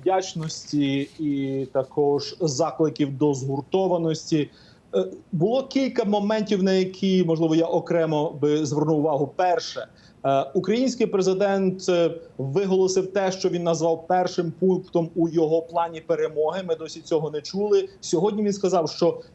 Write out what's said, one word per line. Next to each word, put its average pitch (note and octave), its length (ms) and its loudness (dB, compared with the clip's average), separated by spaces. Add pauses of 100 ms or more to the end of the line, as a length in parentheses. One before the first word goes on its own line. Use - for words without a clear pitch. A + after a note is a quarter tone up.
вдячності D#3 1080 -2 (100)
і C#3 540 -2
також C#3+ 640 0
закликів D3+ 800 0
до D3 160 2
згуртованості, D#3 1160 -2 (460)
е, F#3 100 0 (260)
було A3 320 0
кілька B3+ 420 0
моментів, G#3 580 0
на F#3+ 100 2
які, F#3 500 2
можливо, D#3+ 320 2
я E3 100 4
окремо E3 640 0
би D3+ 340 0
звернув D3+ 340 0
увагу. C#3+ 360 0
Перше, E3 520 -2 (380)
е, C#3 280 2
український A#3 540 0
президент, F#3+ 800 0
е, E3+ 220 4 (260)
виголосив F#3 760 0
те, F#3+ 180 0
що F#3 180 -2
він E3+ 140 -2
назвав E3 440 0
першим F3+ 520 0
пунктом F3+ 560 0
у E3+ 140 2
його D#3+ 320 2
плані E3 400 -4
перемоги. D#3 600 -2
Ми E3 120 -2
досі D#3+ 260 -12
цього D#3 300 -2
не D3 100 -6
чули. G3 480 0 (100)
Сьогодні G3+ 440 0
він G3+ 100 0
сказав, F3+ 360 0
що E3 320 0 (140)